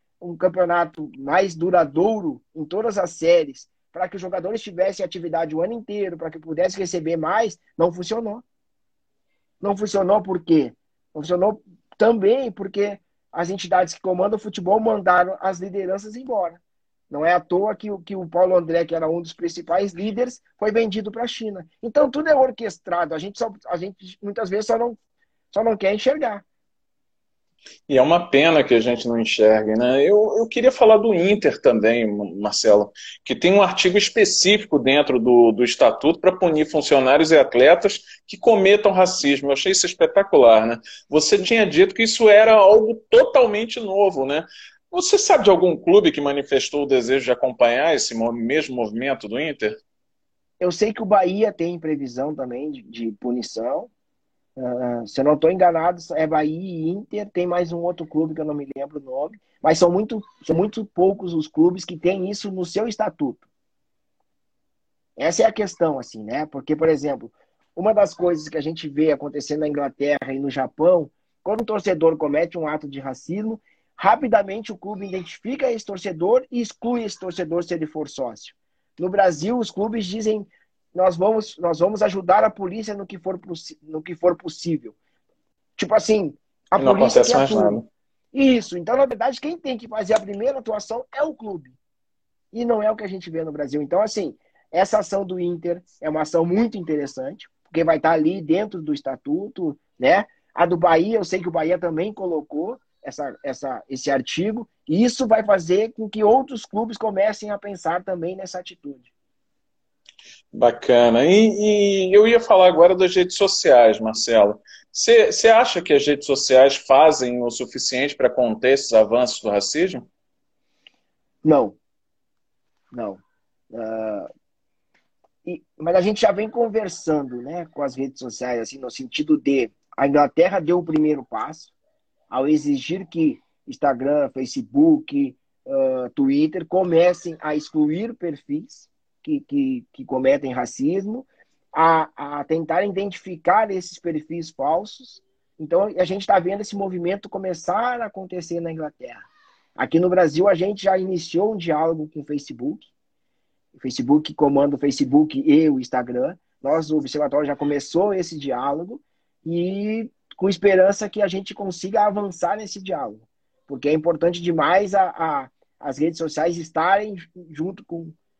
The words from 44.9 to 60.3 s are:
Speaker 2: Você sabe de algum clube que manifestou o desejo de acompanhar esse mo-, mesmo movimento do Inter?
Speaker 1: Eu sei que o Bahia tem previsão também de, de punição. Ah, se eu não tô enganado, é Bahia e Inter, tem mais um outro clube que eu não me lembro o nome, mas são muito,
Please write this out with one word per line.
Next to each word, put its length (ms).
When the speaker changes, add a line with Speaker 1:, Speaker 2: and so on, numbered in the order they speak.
Speaker 2:
Você 260
sabe 280
de 60
algum 240
clube 380
que 80
manifestou 640
o 20
desejo 380
de 80
acompanhar 640
esse 200
mo-, 160
mesmo 460
movimento 500
do 140
Inter? 340
Speaker 1:
Eu 100
sei 220
que 100
o 40
Bahia 440
tem 300
previsão 540
também 360
de, 120
de 300
punição. 760
Ah, 480
se 160
eu 40
não 120
tô 140
enganado, 500
é 140
Bahia 280
e 320
Inter, 400
tem 160
mais 280
um 80
outro 260
clube 300
que 40
eu 40
não 100
me 220
lembro 240
o 20
nome, 380
mas 200
são 100
muito, 320